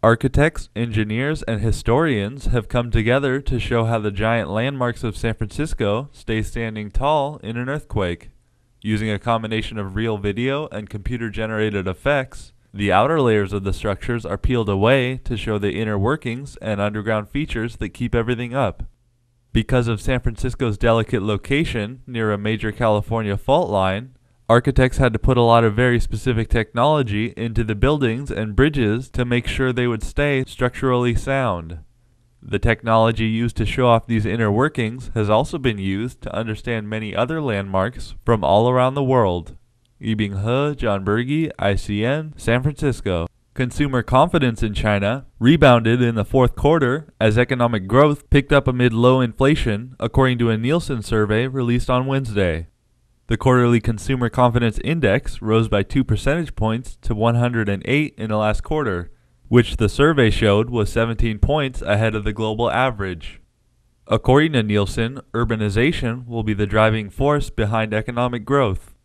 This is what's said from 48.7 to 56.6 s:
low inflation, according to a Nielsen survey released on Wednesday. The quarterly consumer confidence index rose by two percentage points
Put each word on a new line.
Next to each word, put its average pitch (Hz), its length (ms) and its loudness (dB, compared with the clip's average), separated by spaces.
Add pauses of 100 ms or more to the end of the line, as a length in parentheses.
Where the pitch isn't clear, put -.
low 123 260 6
inflation, 127 800 0
according 127 380 2
to 117 120 0
a 110 80 0
Nielsen 135 440 -2
survey 107 460 0
released 123 420 -2
on 127 160 2
Wednesday. 101 600 -2 (600)
The 113 80 0
quarterly 120 460 4
consumer 123 480 -2
confidence 120 560 2
index 131 560 0
rose 110 260 2
by 101 160 0
two 131 220 0
percentage 139 500 -2
points 113 460 -4